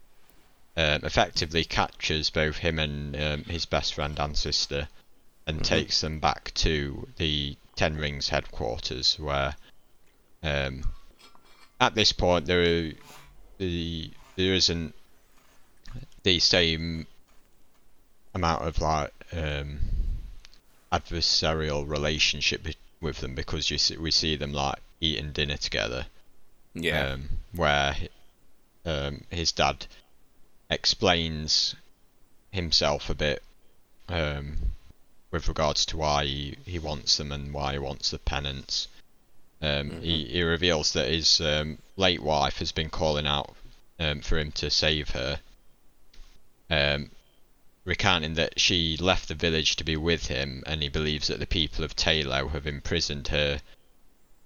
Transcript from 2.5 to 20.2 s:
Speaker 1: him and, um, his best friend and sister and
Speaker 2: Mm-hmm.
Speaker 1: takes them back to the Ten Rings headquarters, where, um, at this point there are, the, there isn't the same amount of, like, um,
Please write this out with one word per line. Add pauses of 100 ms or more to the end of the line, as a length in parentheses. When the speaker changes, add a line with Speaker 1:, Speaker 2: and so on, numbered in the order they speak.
Speaker 1:
him
and,
um,
his
best
friend
and
sister (580)
and
Speaker 2:
Mm-hmm.
Speaker 1:
takes
them
back
to (100)
the (200)
Ten
Rings
headquarters,
where, (840)
um, (960)
at
this
point
there
are, (680)
the, (240)
there
isn't (1300)
the
same (1300)
amount
of,
like, (220)
um, (1120)